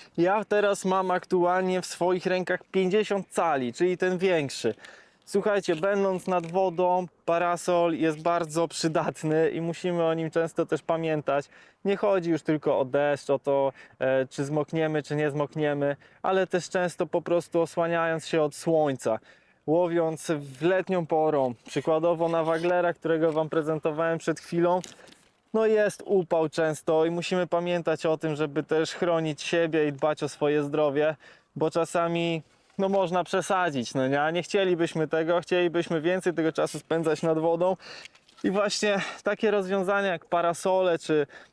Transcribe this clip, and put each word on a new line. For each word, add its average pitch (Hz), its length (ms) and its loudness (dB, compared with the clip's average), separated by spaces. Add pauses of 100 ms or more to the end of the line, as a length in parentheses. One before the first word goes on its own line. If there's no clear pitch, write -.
(180)
Ja 190 260 2
teraz 208 400 0
mam 185 260 2
aktualnie 180 720 0
w - 40 -12
swoich 180 400 -2
rękach 180 380 -2
pięćdziesiąt 190 640 0
cali, 143 440 0
czyli 175 260 0
ten 185 200 0
większy. 160 560 0 (500)
Słuchajcie, 196 520 0
będąc 190 500 0
nad 180 200 0
wodą, 180 600 0 (180)
parasol 170 720 2
jest 156 280 0
bardzo 165 460 0
przydatny 156 840 0
i 156 100 -4
musimy 170 440 -2
o 160 100 2
nim 165 160 -4
często 165 360 -2
też - 160 -4
pamiętać. 156 680 -2 (360)
Nie 196 120 0
chodzi 190 340 2
już 160 120 0
tylko 151 360 0
o 135 60 0
deszcz, 143 460 0
o 139 80 2
to, 139 340 0 (260)
e, 131 280 2
czy 143 180 -6
zmokniemy, 156 580 -2
czy 147 140 -6
nie 151 140 0
zmokniemy, 143 680 -2 (260)
ale 190 240 2
też 180 220 -2
często 180 380 -2
po 165 160 -2
prostu 170 380 0
osłaniając 165 680 -2
się 160 160 2
od 147 120 0
słońca, 143 640 0 (500)
łowiąc 165 600 0
w 143 320 -8
letnią 180 440 0
porą, 147 480 2 (120)
przykładowo 165 600 0
na 165 160 0
waglera, 170 480 2
którego 160 400 0
wam 156 160 0
prezentowałem 160 680 -2
przed 160 220 -4
chwilą, 175 400 2 (760)
no 220 120 2
jest 214 400 2
upał 170 420 2
często 160 560 2
i 165 60 2
musimy 175 360 0
pamiętać 175 600 0
o 160 120 2
tym, 156 180 -4
żeby 147 260 -2
też 160 320 0
chronić 160 480 -2
siebie 160 460 2
i 143 40 -2
dbać 151 300 -2
o 147 60 -2
swoje 147 340 0
zdrowie, 151 540 0 (400)
bo 156 140 0
czasami, 170 720 0 (360)
no, 190 100 0
można 185 360 0
przesadzić, 175 680 -2
no 131 140 0
nie? 143 140 0
A 151 80 0
nie 170 120 -2
chcielibyśmy 170 640 0
tego, 165 320 0
chcielibyśmy 175 600 0
więcej 180 340 0
tego 160 180 0
czasu 156 260 -4
spędzać 160 440 -2
nad 160 160 2
wodą. 170 380 0 (680)
I 202 60 0
właśnie 202 500 0 (220)
takie 208 280 0
rozwiązania 196 600 0
jak 165 120 -6
parasole 175 720 2
czy 151 280 2 (260)